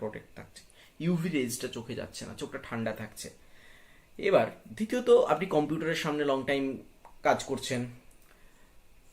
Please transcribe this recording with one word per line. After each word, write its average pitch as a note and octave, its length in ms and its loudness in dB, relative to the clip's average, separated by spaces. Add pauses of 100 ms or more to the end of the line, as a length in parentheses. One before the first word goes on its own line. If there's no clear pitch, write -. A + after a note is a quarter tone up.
প্রোটেক্ট - 380 -8
থাকছে, - 240 -18 (420)
ইউভি F3 320 2
রেজটা B2 400 -2
চোখে A#2 240 -8
যাচ্ছে - 280 -12
না, F2+ 120 -12
চোখটা C#3 180 -8 (100)
ঠান্ডা A2+ 320 -4
থাকছে। - 280 -12 (880)
এবার E3 280 6 (300)
দ্বিতীয়ত B3 320 -2 (240)
আপনি D#3+ 140 0 (100)
কম্পিউটারের D#3 480 2
সামনে D3+ 280 0
লং C3+ 80 0 (100)
টাইম C#3 140 2 (640)
কাজ B2+ 120 6 (100)
করছেন, B2+ 300 -4 (1300)